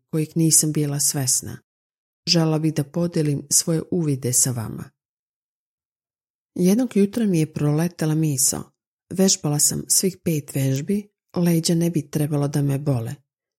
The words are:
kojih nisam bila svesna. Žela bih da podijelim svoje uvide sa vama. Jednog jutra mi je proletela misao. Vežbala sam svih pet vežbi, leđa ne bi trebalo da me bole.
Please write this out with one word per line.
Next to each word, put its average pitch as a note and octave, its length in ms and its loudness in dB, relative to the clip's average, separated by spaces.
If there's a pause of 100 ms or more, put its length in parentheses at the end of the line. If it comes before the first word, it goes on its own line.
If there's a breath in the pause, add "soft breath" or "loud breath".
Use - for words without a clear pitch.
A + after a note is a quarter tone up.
(100)
kojih D#3 260 -4
nisam D#3+ 360 4
bila D3 280 -2
svesna. - 580 -2 (680)
Žela D#3+ 320 2
bih D#3 160 0
da C#3+ 100 -2
podijelim D#3+ 680 -2
svoje - 400 0
uvide C#3+ 420 -2
sa - 180 2
vama. A#2+ 340 -8 (1700)
Jednog G#3 420 2
jutra G3+ 300 2
mi F3+ 120 2
je D3+ 140 0
proletela D#3 600 0
misao. D3+ 480 0 (480)
Vežbala F3 480 2
sam D3 300 0
svih - 360 0
pet D#3 300 -2
vežbi, C#3+ 540 -2 (280)
leđa E3+ 380 2
ne E3+ 160 2
bi D3+ 200 -2
trebalo D3 380 0
da C#3+ 140 -2
me C#3 160 0
bole. C3+ 360 -2 (440)